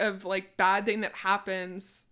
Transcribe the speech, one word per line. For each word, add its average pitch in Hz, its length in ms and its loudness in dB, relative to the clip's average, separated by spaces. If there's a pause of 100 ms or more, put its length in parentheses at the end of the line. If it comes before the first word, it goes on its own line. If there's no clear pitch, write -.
of, 196 240 0
like, 190 320 -4
bad 196 280 4
thing 214 160 0
that 202 120 -4
happens 190 1000 -4